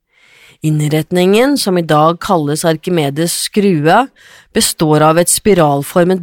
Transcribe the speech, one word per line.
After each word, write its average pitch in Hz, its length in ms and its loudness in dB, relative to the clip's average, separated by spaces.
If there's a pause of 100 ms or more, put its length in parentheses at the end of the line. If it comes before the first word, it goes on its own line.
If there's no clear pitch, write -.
(640)
Innretningen, 180 920 0
som 185 200 -2
i 170 100 -2
dag 160 340 2
kalles 156 460 -2
Arkimedes 160 680 -2 (140)
skrue, 190 560 2 (500)
består 151 480 0
av 156 220 2
et - 80 -2
spiralformet 175 920 0